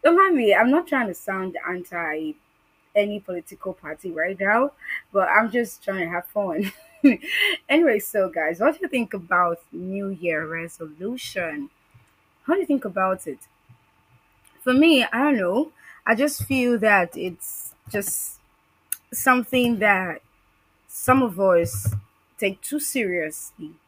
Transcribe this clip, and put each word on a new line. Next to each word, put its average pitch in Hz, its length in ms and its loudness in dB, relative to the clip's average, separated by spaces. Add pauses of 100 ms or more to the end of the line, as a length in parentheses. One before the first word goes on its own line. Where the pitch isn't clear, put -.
Don't 339 140 6
mind 381 200 6
me, 220 180 4
I'm 226 160 4
not 339 160 2
trying 247 220 -2
to 190 60 -8
sound 190 420 -8 (120)
anti 165 640 -6 (640)
any 208 260 0
political 185 540 -10
party 160 360 -12
right 170 300 -4
now, 214 320 2 (400)
but 190 160 2
I'm 220 220 4
just 240 340 -4
trying 190 160 -4
to 170 100 -4
have 175 160 -4
fun. 196 460 -4 (300)
<laughs> 269 180 6 (480)
Anyway, 277 320 4
so 196 280 -2
guys, 165 300 -2
what 277 160 2
do - 80 -12
you 359 60 -6
think 240 260 -4
about 175 460 0 (100)
New 190 380 -8
Year 165 360 -4
resolution? 165 1300 -10 (720)
How 302 100 2
do 392 60 0
you 349 60 -4
think 277 180 0
about 190 440 -2
it? 143 100 -10 (1300)
For 254 80 2
me, 277 320 6
I 226 140 -4
don't 277 180 2
know. 208 340 0 (340)
I 226 120 2
just 285 280 0
feel 247 360 0
that 196 360 2
it's - 580 -10 (180)
just - 480 -6 (720)
something 247 680 2
that 190 420 2 (680)
some 262 340 2
of 196 160 -2
us 175 560 2 (440)
take 196 220 -4
too 285 200 -4
seriously. 175 920 -6 (180)